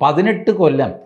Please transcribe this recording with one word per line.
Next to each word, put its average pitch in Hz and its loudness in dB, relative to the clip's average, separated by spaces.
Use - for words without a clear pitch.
പതിനെട്ട് 180 0
കൊല്ലം 147 0